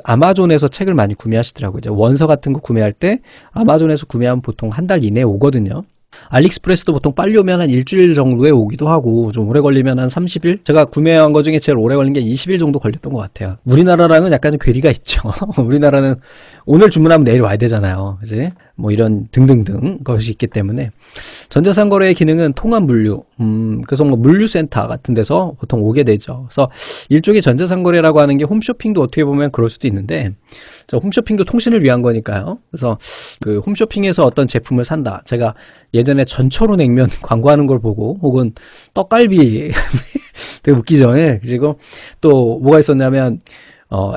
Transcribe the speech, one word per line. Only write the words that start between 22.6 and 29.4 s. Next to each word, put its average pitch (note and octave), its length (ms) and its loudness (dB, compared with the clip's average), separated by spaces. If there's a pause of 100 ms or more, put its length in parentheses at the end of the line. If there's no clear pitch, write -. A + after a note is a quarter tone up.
물류, A2 400 0 (160)
음, A2 460 -2
그래서 C#3+ 180 -2
뭐 C3+ 140 2
물류센터 D#3 680 0
같은 B2 260 -6
데서 C#3+ 460 -2
보통 A#2 240 -4
오게 A#2+ 200 0
되죠. A#2+ 460 -2
그래서 - 200 -2 (400)
일종의 F#3+ 320 2
전자상거래라고 E3+ 800 2
하는 C#3 160 2
게 D3 80 0
홈쇼핑도 G#3+ 560 -2
어떻게 C#3+ 220 -2
보면 C#3+ 280 -2